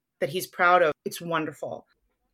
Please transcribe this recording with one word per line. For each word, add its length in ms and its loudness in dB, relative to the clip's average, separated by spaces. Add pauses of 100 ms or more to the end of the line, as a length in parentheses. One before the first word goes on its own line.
(200)
that 100 -2
he's 160 -6
proud 360 4
of, 100 4 (120)
it's 160 -10
wonderful. 680 -6 (480)